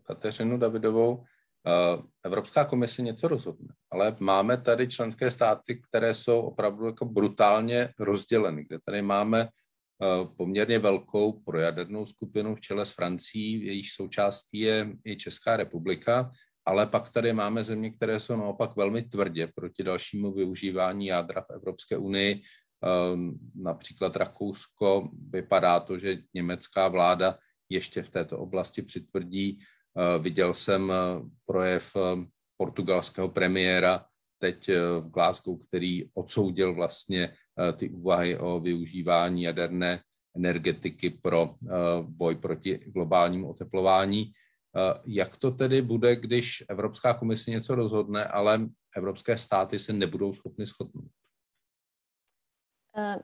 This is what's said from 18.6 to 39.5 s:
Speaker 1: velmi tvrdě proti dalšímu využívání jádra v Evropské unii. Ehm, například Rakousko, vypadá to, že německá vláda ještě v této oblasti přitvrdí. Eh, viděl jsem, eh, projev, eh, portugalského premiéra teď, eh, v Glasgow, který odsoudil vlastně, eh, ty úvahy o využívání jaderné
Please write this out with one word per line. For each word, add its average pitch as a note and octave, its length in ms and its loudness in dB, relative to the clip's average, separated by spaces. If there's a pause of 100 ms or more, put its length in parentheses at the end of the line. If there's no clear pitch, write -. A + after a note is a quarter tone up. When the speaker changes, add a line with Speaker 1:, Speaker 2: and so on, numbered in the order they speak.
Speaker 1:
velmi G#2 260 2
tvrdě F2 520 -2
proti - 280 -8
dalšímu F#2+ 500 -4
využívání F#2 760 -2
jádra F2 340 -2
v - 100 -12
Evropské - 460 -8
unii. G2 460 0 (420)
Ehm, F2+ 540 0 (160)
například F#2 600 -6
Rakousko, G2+ 920 0 (220)
vypadá F2+ 500 4
to, F#2 180 -6
že F#2 200 -4 (160)
německá F2+ 540 -2
vláda F2+ 500 4 (300)
ještě F#2 340 -4
v - 80 -16
této E2+ 280 -6
oblasti F#2 440 -6
přitvrdí. F#2+ 760 -6
Eh, - 600 -2
viděl F2 360 0
jsem, F#2+ 380 0
eh, - 20 2 (520)
projev, F#2 500 0
eh, F2+ 300 0 (300)
portugalského F#2 720 -2
premiéra F#2 800 2 (320)
teď, F2+ 300 -4
eh, F2+ 120 4 (200)
v D#2+ 100 -12
Glasgow, F2+ 480 0 (100)
který F2+ 460 -4
odsoudil F#2 600 0
vlastně, F2 600 -2 (320)
eh, - 40 0
ty - 180 -6
úvahy F2 480 0
o F2 220 -2
využívání F2 840 0
jaderné F2 600 -2 (340)